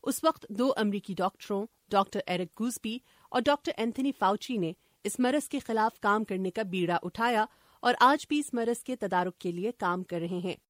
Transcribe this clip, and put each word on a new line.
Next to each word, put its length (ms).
उस 200
वक्त 280
दो 160
अमरीकी 460
डॉक्टरों, 520
डॉक्टर 360
एरिक 300
गूसबी 440
और 100
डॉक्टर 380
एंथनी 320
फाउची 460
ने 180
इस 140
मरज 280
के 120
खिलाफ 440
काम 200
करने 260
का 140
बीड़ा 340
उठाया 500
और 120
आज 340
भी 100
इस 140
मरज 280
के 140
तदारुक 460
के 100
लिए 200
काम 320
कर 160
रहे 200
हैं। 180